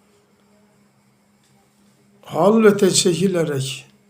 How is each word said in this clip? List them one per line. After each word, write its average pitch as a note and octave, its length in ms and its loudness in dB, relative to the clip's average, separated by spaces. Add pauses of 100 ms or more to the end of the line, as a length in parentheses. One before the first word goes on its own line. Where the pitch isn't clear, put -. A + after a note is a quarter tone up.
(2250)
halvete G3+ 720 2
çekilerek E3 920 -4 (240)